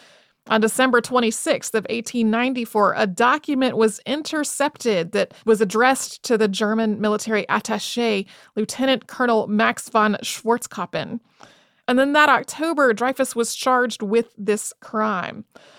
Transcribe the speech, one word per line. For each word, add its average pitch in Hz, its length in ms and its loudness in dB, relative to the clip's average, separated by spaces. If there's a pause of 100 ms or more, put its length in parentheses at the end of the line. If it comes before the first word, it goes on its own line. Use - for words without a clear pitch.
(480)
On 220 120 2
December 240 400 2
twenty-sixth 247 760 0
of 208 160 -2
eighteen 226 400 -2
ninety-four, 226 680 0
a 220 100 2
document 262 680 0
was 220 280 2
intercepted 277 1080 -2
that 202 200 -2 (120)
was 220 160 4
addressed 233 640 0
to 233 140 0
the 214 120 2
German 214 500 0
military 214 460 -2
attaché, 214 800 -2 (320)
Lieutenant 254 500 -2
Colonel 240 400 0
Max 226 400 0
von 214 340 2
Schwarzkoppen. - 1000 -6 (680)
And 247 100 2
then 277 140 2
that 302 160 6
October, 285 640 2
Dreyfus 254 440 -2
was 233 180 -2
charged 247 480 0
with 226 340 0
this 208 440 -4
crime. 214 640 -4 (340)